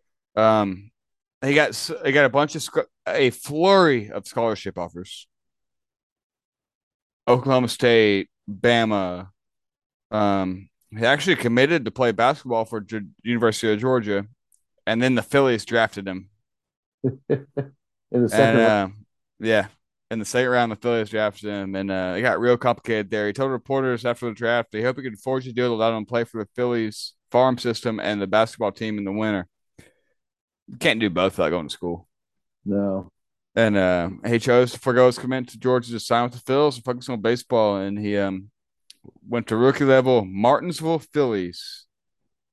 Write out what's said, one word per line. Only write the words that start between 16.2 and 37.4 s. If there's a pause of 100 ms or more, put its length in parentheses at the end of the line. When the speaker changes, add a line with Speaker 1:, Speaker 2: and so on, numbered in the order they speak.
Speaker 2:
<laughs>
In
the
second
Speaker 1:
And,
Speaker 2:
round.
Speaker 1:
uh, (440)
yeah, (420)
in
the
second
round,
the
Phillies
drafted
him,
and,
uh,
it
got
real
complicated
there.
He
told
reporters
after
the
draft
that
he
hoped
he
could
forge
a
deal
to
allow
him
to
play
for
the
Phillies (160)
farm
system
and
the
basketball
team
in
the
winter. (1200)
You
can't
do
both
without
going
to
school. (580)
Speaker 2:
No. (440)
Speaker 1:
And,
uh, (160)
he
chose
to
forego
his
commitment
to
Georgia
to
sign
with
the
Phils
and
focus
on
baseball.